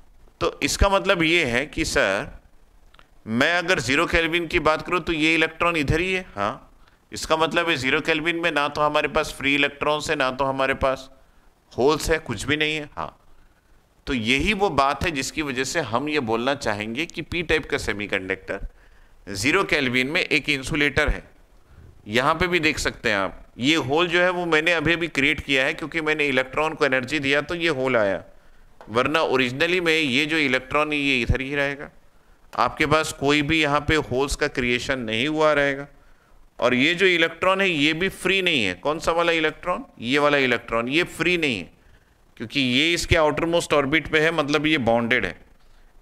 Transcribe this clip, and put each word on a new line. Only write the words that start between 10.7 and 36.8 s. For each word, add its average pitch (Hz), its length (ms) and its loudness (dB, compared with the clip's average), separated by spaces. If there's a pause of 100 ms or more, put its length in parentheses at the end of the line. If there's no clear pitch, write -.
पास 131 340 -2 (640)
होल्स 143 360 2
है, 160 100 4
कुछ 113 260 -8
भी 147 120 0
नहीं 156 180 0
है। 151 200 -10
हाँ, - 220 -10 (880)
तो 143 60 -2
यही 135 420 0
वो 196 160 2
बात 139 320 0
है 180 80 0
जिसकी 135 320 -4
वजह 135 220 -2
से 170 180 -2
हम 127 260 -2
ये 151 120 0
बोलना 120 360 0
चाहेंगे 113 480 -4
कि - 160 -10
पी 170 220 -6
टाइप 156 260 -2
का 147 100 0
सेमीकंडक्टर 101 880 -4 (600)
ज़ीरो 127 360 0
केल्विन 131 440 0
में 165 140 -4
एक 139 280 -2
इंसुलेटर 147 600 0
है। 95 140 -4 (840)
यहाँ 127 280 2
पे 175 120 0
भी 175 120 0
देख 151 200 0
सकते 123 300 -2
हैं 104 80 2
आप, 95 220 -2 (200)
ये 135 180 2
होल 151 300 2
जो 170 140 2
है 180 80 4
वो 180 160 -4
मैंने 160 280 4
अभी 160 200 2
अभी 170 160 -2
क्रिएट 143 300 0
किया 135 260 0
है 156 80 0
क्योंकि 160 280 -6
मैंने 156 260 0
इलेक्ट्रॉन 139 460 0
को 147 120 2
एनर्जी 131 340 0
दिया 139 220 2
तो 160 140 -8
ये 170 140 -2
होल 131 280 0
आया, 98 260 0 (680)
वरना 135 320 2
ओरिजिनली 135 600 2
में 165 120 2
ये 151 320 2
जो 156 120 0
इलेक्ट्रॉन 147 560 0
है 147 60 -2
ये 139 220 0
इधर 123 200 0
ही 139 140 -6
रहेगा, 143 340 -4 (640)
आपके 127 320 -4
पास 151 280 0
कोई 147 280 0
भी 156 200 0
यहाँ 143 260 0
पे 160 80 2
होल्स 135 400 -2
का 151 140 -2
क्रिएशन 123 500 -2
नहीं 113 280 -2
हुआ 156 260 2
रहेगा। 139 340 -2 (720)
और 123 140 4
ये 139 220 2